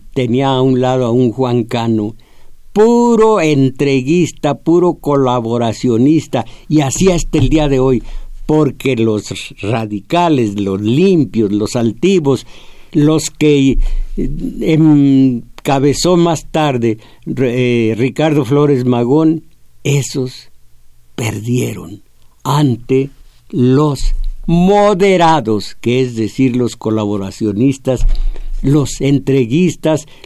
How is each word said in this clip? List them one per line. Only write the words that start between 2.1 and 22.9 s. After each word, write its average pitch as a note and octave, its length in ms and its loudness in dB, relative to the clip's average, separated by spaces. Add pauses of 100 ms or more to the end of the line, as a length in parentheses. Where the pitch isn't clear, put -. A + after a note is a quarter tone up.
puro A3+ 680 4
entreguista, C#3+ 1160 0
puro F3 360 2
colaboracionista, B2 1500 0 (240)
y D3+ 120 2
así D3 300 0
hasta E3+ 280 -2
el C3 100 2
día D3+ 200 2
de C3+ 120 2
hoy, C3 220 2 (420)
porque C#3+ 520 0
los G#2+ 640 -4
radicales, A2+ 1000 -2
los G2 220 -2
limpios, A#2+ 720 2
los G#2 240 -2
altivos, C#3 680 0 (460)
los D3+ 380 0
que, C#3+ 400 2
eh, B2 80 0 (840)
encabezó C#3 1600 2
más E3+ 360 0
tarde, B2 460 0 (280)
eh, B2 720 0
Ricardo C#3+ 460 0
Flores C#3+ 400 2
Magón, C#3 640 2 (360)
esos C3+ 680 -4 (640)
perdieron A2 880 -6 (400)
ante C3+ 680 0 (400)